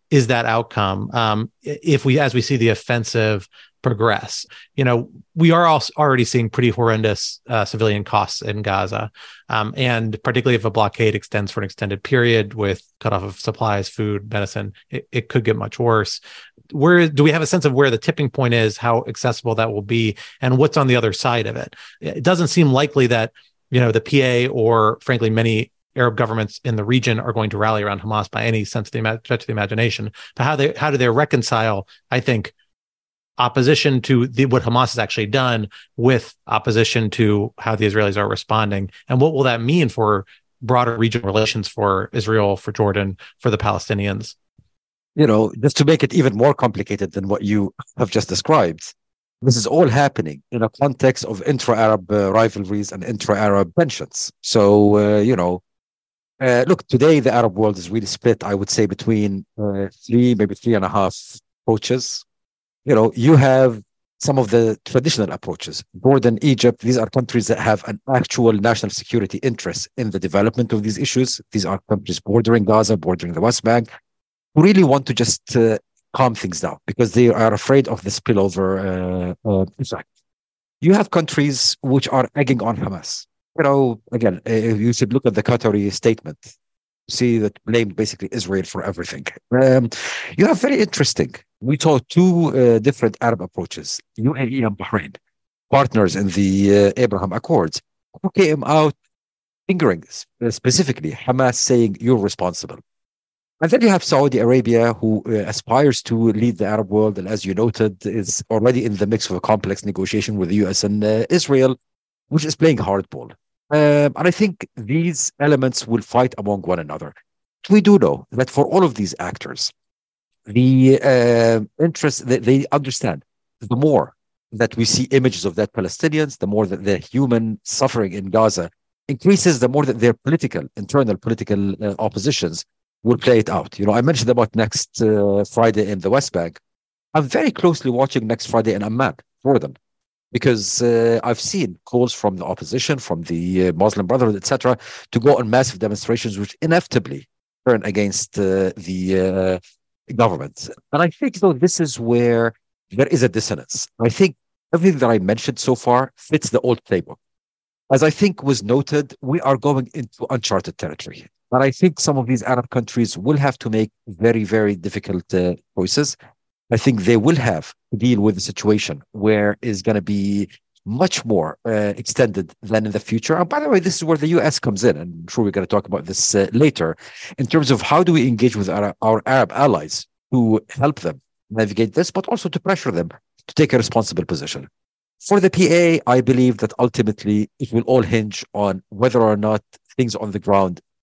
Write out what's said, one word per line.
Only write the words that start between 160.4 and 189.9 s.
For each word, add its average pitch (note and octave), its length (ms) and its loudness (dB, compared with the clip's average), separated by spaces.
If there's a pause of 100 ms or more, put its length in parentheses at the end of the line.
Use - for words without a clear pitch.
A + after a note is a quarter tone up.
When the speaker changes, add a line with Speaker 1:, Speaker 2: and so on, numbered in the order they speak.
Speaker 2:
territory. - 500 -12 (220)
But B2+ 120 2
I C3+ 100 4
think F3+ 280 0
some C#3+ 180 0
of A#2+ 100 -2
these B2 160 -2
Arab B2 260 -2
countries A#2 480 -2
will B2 200 0
have C#3 220 0
to B2 100 -8
make A2 220 0 (160)
very, A2 380 0
very G#2 300 0
difficult, F#2 580 -8
uh, F2+ 220 0 (220)
choices. A2+ 380 -2 (560)
I A2+ 60 2
think A2+ 240 0
they A2+ 160 4
will C#3 180 2
have F#2 380 -4 (180)
to A#2 60 -4
deal A2+ 240 2
with G2+ 160 2
a F#2+ 40 -6
situation G2+ 680 -2
where G#2 500 0
it's G#2 200 -6
gonna G#2+ 200 0
be G2+ 480 -2 (360)
much C#3 400 -4
more, F#2 420 -2
uh, G#2 280 -2
extended G2+ 580 -4 (100)
than A2 240 -2
in G#2 40 -4
the G2+ 80 -4
future. A2+ 360 -4
And F3 120 0
by D4 120 -4
the D4 100 -4
way, G#3 100 4
this E3+ 180 -2
is - 60 -8
where D#3+ 140 0
the D3+ 120 -2
U E3 120 2
S - 160 0
comes G2+ 260 -4
in. F#2 140 2
And E2+ 160 -12
I'm E2 140 -16
sure - 160 -2
we're G2 80 0
gonna F#2 160 -4
talk G#2 200 -2
about F#2 180 -6
this, - 280 -4
uh, G2 200 2
later A2+ 420 0 (420)
in C3 80 -4
terms C#3+ 240 2
of A#2+ 120 2
how D#3+ 200 2
do F3 120 4
we C3 140 2
engage A#2+ 280 2
with G2 140 -4
our, G2 320 -2
our A2 240 2
Arab B2+ 260 2
allies G2 560 -2 (240)
to A2+ 280 2 (100)
help C#3+ 320 -2
them C#3 200 -8 (300)
navigate A2 420 -2
this, C4 160 0
but - 200 -6
also - 200 -4
to D#3 100 -6
pressure F#3 320 -4
them E3+ 180 -4 (380)
to - 60 -20
take D3+ 200 2
a - 40 4
responsible G2+ 480 -2
position. C2+ 440 -8 (500)
For G3+ 200 2
the F#3 120 4
P F3 200 4
A, E3+ 360 4
I B2+ 140 4
believe B2 380 2
that G#2+ 200 -2
ultimately G#2 680 0 (100)
it B2+ 140 -8
will A2+ 100 0
all B2+ 180 4
hinge G#2+ 420 -4 (100)
on G2 360 -2
whether A#2 320 2
or G#2+ 140 4
not G#2 260 0 (360)